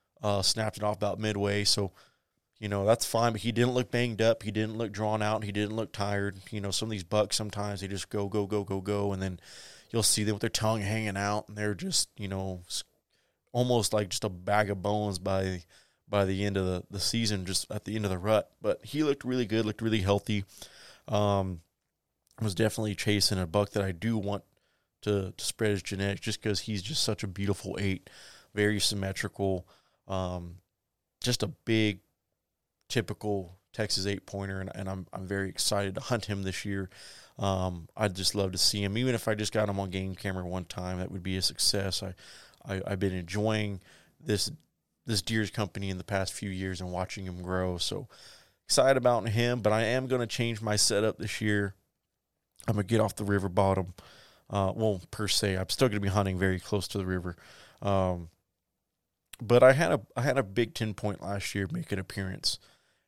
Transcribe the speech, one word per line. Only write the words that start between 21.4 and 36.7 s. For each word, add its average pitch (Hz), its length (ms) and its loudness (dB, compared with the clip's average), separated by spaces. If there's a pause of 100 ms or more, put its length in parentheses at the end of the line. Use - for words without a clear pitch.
was 104 140 0
definitely 107 400 0
chasing 104 440 2
a 90 80 0
buck 101 240 2
that 101 120 0
I 95 80 -2
do 110 260 0
want 101 260 -2 (580)
to, 98 340 0
to - 100 -8
spread 107 260 0
his 98 120 0
genetics 98 380 -2
just - 200 -4
'cause 107 200 -2
he's 104 200 -4
just 117 220 -2
such 110 200 -2
a 101 40 -4
beautiful 95 520 -2
eight, 98 300 -2 (440)
very 104 260 2
symmetrical, 95 880 -2 (400)
um, 90 480 -4 (640)
just - 220 0
a 104 40 0
big, 110 520 2 (880)
typical 101 680 -4 (160)
Texas 101 320 -2
eight 101 200 -2
pointer, 98 360 -6
and, 95 120 -8
and 98 160 -6
I'm, 95 220 -6
I'm 92 160 -8
very 98 220 -2
excited 98 460 0
to - 60 -6
hunt 117 240 -2
him 98 180 -2
this 92 200 -4
year. 98 260 -4 (480)